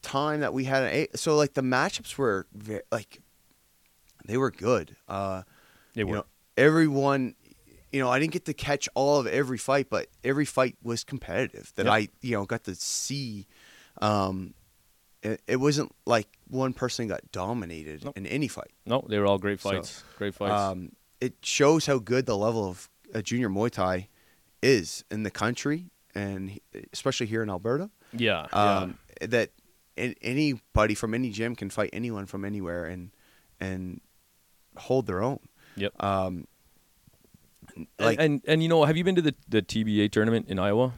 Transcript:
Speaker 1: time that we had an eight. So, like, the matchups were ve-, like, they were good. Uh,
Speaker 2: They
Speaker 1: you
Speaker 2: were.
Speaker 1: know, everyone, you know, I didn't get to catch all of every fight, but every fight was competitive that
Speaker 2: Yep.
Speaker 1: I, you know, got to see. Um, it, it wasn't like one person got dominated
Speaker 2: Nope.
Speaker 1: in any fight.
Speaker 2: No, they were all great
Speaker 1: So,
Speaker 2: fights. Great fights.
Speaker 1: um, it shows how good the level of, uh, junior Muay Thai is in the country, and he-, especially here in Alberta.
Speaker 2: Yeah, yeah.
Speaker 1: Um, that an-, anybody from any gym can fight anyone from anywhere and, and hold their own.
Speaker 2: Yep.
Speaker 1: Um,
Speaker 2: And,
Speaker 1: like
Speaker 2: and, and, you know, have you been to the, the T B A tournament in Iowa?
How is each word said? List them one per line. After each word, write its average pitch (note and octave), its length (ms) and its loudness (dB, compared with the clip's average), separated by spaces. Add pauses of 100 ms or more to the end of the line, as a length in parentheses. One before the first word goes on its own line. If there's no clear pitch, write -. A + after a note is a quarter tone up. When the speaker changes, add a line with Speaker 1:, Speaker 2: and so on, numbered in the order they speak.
Speaker 1:
time D3+ 380 0
that B2+ 120 0
we C3 120 -2
had C3+ 180 2
an A#2+ 100 0
eight. - 260 -2
So, D#3 180 2
like, D3 180 2
the C3+ 80 0
matchups C3 560 0
were G#2 340 2
ve-, G#2 280 -10 (100)
like, A2 300 -6 (1040)
they A2 120 -4
were C3 140 2
good. G2 460 0 (120)
Uh, F#2+ 340 -4 (520)
Speaker 2:
They A#2 80 -4
Speaker 1:
you G2+ 40 0
Speaker 2:
were. G#2 100 -2
Speaker 1:
know, G#2 80 -4 (320)
everyone, C#3 800 4 (580)
you C#3 80 0
know, B2+ 100 2
I B2+ 80 4
didn't D#3 140 0
get F#3 140 -6
to D3+ 80 -4
catch - 400 -2
all C#3+ 240 4
of A#2+ 80 0
every B2 320 0
fight, C3+ 320 0
but G2+ 180 -2 (160)
every C#3 200 2
fight C3 380 0
was A#2 220 -4
competitive A2 720 -6
that G2 100 0
Speaker 2:
Yep. A2 80 6
Speaker 1:
I, G#2+ 140 2 (120)
you B2 120 -4
know, G2+ 120 -2
got A#2 200 -6
to F#2+ 100 -6
see. A#2 720 -6 (540)
Um, F#2+ 540 0 (680)
it, G#2+ 240 -4
it B2+ 100 0
wasn't C#3+ 380 0 (120)
like A2+ 220 0 (200)
one C3 240 -2
person A#2+ 360 -4
got - 240 -8
dominated E2+ 720 -6
Speaker 2:
Nope. C#3 120 -10
Speaker 1:
in G2 100 -8
any C3+ 220 -2
fight. - 240 -12 (140)
Speaker 2:
No, B2 220 0
they G#2 100 0
were G2+ 80 4
all G2+ 120 4
great G2+ 220 -2
Speaker 1:
So, G2+ 100 -2
Speaker 2:
fights. - 320 -4 (160)
Great G2+ 160 -4
fights. G2+ 180 -2
Speaker 1:
um, F#2+ 400 -2 (280)
it B2+ 220 -4
shows D3+ 440 4
how C#3 120 2
good A#2+ 280 0
the A2 100 2
level G#2+ 320 0
of, F2+ 220 -12 (240)
uh, A2 80 -2
junior A#2 260 0
Muay G2+ 220 0
Thai F#2 380 -2 (540)
is A2+ 480 2
in G#2+ 140 -4
the G2 60 -2
country, C#3+ 600 -2 (240)
and G2 360 -6
he-, G2+ 120 -14 (300)
especially - 340 -2
here A2+ 160 -2
in G#2+ 80 -4
Alberta. A#2 400 -2 (220)
Speaker 2:
Yeah, G#2+ 400 0
yeah. G2+ 260 4
Speaker 1:
Um, F#2 200 -6 (220)
that A2+ 300 0 (460)
an-, B2 260 -4
anybody B2 720 0
from A2 200 -4
any B2+ 160 -2
gym A2+ 260 -4
can G2 140 -8
fight G#2 220 -2
anyone A2 340 -6
from G2 180 -8
anywhere F2+ 420 -4
and, F2+ 240 -10 (500)
and F#2 400 -6 (760)
hold B2+ 300 0
their F#2+ 160 -2
own. C3 180 -2 (360)
Speaker 2:
Yep. G2+ 260 -4
Speaker 1:
Um, F#2+ 440 -2 (1300)
Speaker 2:
And, E2 100 -12 (120)
Speaker 1:
like A2+ 220 4
Speaker 2:
and, D3 260 4
and, D#3 160 4
you E3 60 2
know, E3 160 8
have D#3 120 4
you F3 80 0
been F#3+ 100 4
to E3+ 80 4
the, D3+ 120 2 (140)
the A2 140 4
T A2 220 -2
B G#2+ 180 4
A G#2 60 4
tournament A2 400 2
in F#2+ 100 -2
Iowa? G#2+ 400 2